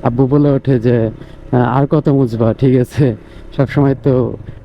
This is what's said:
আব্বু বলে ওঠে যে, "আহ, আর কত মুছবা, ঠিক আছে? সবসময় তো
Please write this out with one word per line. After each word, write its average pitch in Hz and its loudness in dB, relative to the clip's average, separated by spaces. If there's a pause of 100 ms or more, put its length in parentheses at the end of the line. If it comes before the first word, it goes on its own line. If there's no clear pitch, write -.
আব্বু 127 0
বলে 143 2
ওঠে 135 0
যে, 113 0 (420)
"আহ, 127 0
আর 123 2
কত 151 0
মুছবা, 117 0
ঠিক 131 2
আছে? 123 0 (400)
সবসময় 139 0
তো 127 0 (280)